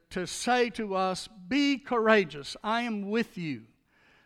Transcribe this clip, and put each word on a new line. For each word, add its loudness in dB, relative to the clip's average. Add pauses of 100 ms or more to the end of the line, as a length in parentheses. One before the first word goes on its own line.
(100)
to -4
say 0
to -4
us, -2
"Be 0
courageous. 2
I 0
am -4
with -2
you." -6 (580)